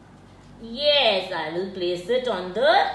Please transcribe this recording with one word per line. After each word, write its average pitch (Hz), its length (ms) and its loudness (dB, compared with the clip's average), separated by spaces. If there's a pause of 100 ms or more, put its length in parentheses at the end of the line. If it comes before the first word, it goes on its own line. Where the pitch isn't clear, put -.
(640)
Yes, 233 720 2
I 160 180 -4
will 190 200 -4
place 175 360 -4
it 247 200 0
on 180 260 -4
the 302 400 4